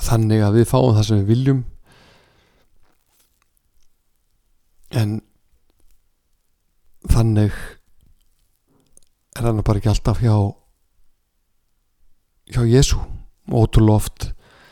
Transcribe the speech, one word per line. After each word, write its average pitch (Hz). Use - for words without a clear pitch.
þannig 110
að 104
við 113
fáum 127
það 104
sem 107
við 98
viljum, 131
en 107
þannig 107
er 117
það 113
nú 104
bara 104
ekki 107
alltaf 104
hjá, 113
hjá 120
Jesú 127
og -
ótrúlega 110
oft -